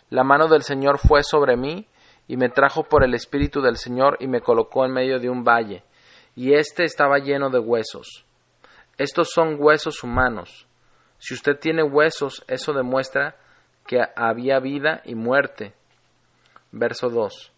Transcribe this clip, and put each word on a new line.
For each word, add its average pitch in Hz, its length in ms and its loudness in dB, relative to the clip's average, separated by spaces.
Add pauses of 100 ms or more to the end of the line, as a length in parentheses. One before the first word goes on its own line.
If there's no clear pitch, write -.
La 127 140 2
mano 143 240 4
del 156 140 4
Señor 139 380 0
fue 147 240 6
sobre 139 340 2
mí 151 300 -6 (400)
y 123 100 -6
me 127 120 2
trajo 139 340 2
por 147 200 4
el 127 100 0
Espíritu 143 480 -4
del 123 160 2
Señor 127 420 0
y 135 80 -8
me 123 140 -2
colocó 120 440 2
en 131 80 -2
medio 131 260 -2
de 123 100 -4
un 127 140 -6
valle, 117 400 0 (520)
y 127 180 2
éste 156 320 0
estaba 143 320 2
lleno 139 320 -2
de 127 100 0
huesos. - 680 -6 (720)
Estos 151 340 -2
son 160 280 0
huesos 151 440 2
humanos. 120 640 -4 (520)
Si - 140 -12
usted 143 260 -2
tiene 160 240 -2
huesos, 147 640 -2
eso 131 260 -6
demuestra 135 640 -4 (500)
que 123 140 -2 (160)
había 120 440 -2
vida 143 440 -4
y 123 120 -12
muerte. 117 580 -4 (1000)
Verso 117 380 -4
dos. 117 480 -4